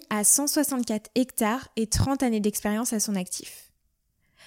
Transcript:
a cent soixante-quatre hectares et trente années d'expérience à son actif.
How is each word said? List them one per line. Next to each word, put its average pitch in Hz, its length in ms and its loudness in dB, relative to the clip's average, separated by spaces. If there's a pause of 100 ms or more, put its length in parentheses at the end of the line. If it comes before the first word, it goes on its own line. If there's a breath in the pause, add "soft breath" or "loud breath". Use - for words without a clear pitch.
(120)
a 214 120 0
cent 277 220 4
soixante-quatre 247 680 0
hectares 247 600 0
et 226 120 0
trente - 340 0
années 233 180 2
d'expérience 208 540 -2
à 220 60 0
son 202 160 -2
actif. - 560 -8 (760 soft breath)